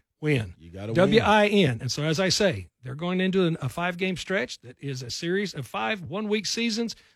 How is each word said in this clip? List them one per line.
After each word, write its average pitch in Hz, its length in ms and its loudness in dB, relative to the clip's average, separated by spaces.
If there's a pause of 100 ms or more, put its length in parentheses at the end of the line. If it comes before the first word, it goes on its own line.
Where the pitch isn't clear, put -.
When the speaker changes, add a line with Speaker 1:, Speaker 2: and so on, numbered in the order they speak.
(200)
Speaker 1:
Win. 131 400 0
Speaker 2:
You 85 100 -20
gotta 101 220 -8
win. - 20 -2
Speaker 1:
W 196 260 6
I 208 280 6
N. 170 320 4
And 127 100 -6
so, 147 140 -4
as 160 160 0
I 190 80 2
say, 147 400 0 (160)
they're 127 100 -10
going 175 260 -2
into 185 260 2
an, 165 140 0
a 135 80 -4
five-game 180 480 -2
stretch - 440 -4
that 123 180 -20
is 135 240 -8
a 120 80 -10
series 180 440 -4
of 127 120 -8
five 214 360 -4
one-week 202 440 -4
seasons. 233 480 -2 (220)